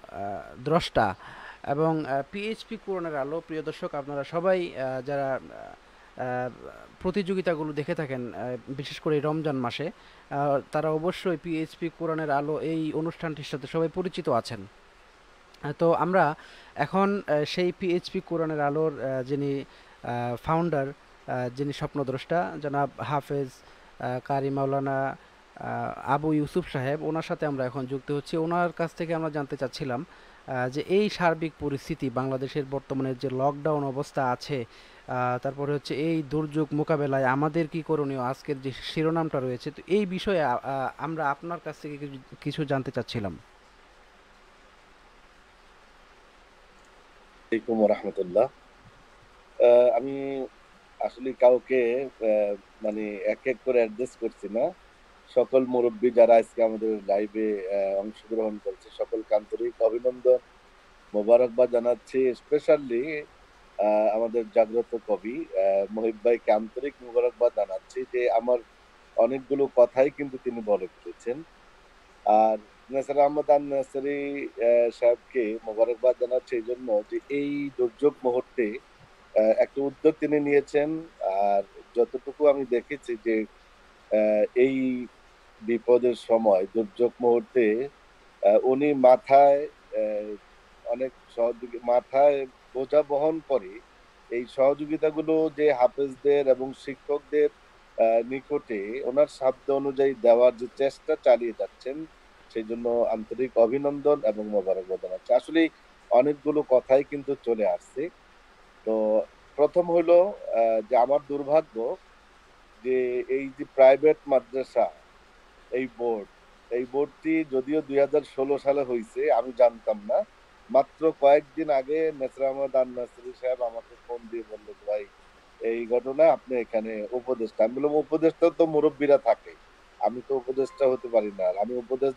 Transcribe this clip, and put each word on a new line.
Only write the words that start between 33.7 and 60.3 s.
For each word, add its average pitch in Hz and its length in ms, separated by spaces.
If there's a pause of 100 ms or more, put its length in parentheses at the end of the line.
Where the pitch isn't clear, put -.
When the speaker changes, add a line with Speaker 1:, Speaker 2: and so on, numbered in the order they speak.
Speaker 1:
অবস্থা 135 480
আছে, 123 340 (420)
আহ, 127 300
তারপরে 139 360
হচ্ছে 143 220
এই 160 340
দুর্যোগ 151 440
মোকাবেলায় 143 500
আমাদের 151 440
কি 160 140
করণীয়, 143 380
আজকের 131 420
যে 135 100
শিরোনামটা 160 680
রয়েছে, 127 320
তো - 160
এই 202 180
বিষয়ে, 180 360
আ-, 123 220
আ-, 131 340
আমরা 151 340
আপনার 170 320
কাছ 156 180
থেকে 147 160
কিছু, 139 440
কিছু 147 240
জানতে 135 260
চাচ্ছিলাম। 104 500
Speaker 2:
আসসালামু - 4000
আলাইকুম 113 280
ওয়া 107 100
রাহমাতুল্লাহ। 98 540 (1200)
আহ, 120 320
আমি 139 520 (520)
আসলে 120 340
কাউকে, 123 760 (120)
আহ, 107 340 (260)
মানে 107 340
এক 101 300
এক 127 200
করে 127 120
অ্যাড্রেস 113 440
করছি 110 280
না। 123 220 (640)
সকল 131 300
মুরব্বী 123 460
যারা 117 240
আজকে 113 280
আমাদের 110 440
লাইভে, 104 600
আহ, 98 320
অংশগ্রহণ 110 640
করেছে, 98 340
সকলকে 110 380
আন্তরিক 113 460
অভিনন্দন, 123 560 (760)